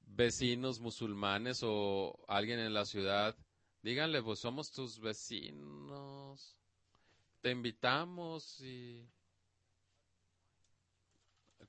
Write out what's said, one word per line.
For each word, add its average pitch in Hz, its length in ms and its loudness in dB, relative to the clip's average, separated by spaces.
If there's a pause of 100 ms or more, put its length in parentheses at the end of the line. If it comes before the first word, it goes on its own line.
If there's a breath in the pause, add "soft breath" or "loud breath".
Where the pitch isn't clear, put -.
vecinos 120 720 2
musulmanes 110 840 0
o 101 640 2
alguien 107 320 2
en 110 140 0
la 104 120 4
ciudad. 101 520 2 (440)
Díganle, 139 400 2
"Pues 110 180 -2
somos 131 320 -4
tus 113 280 -8
vecinos. 139 1600 -8 (840 soft breath)
Te 123 100 2
invitamos", 151 1120 -2
y 120 460 -14 (2500)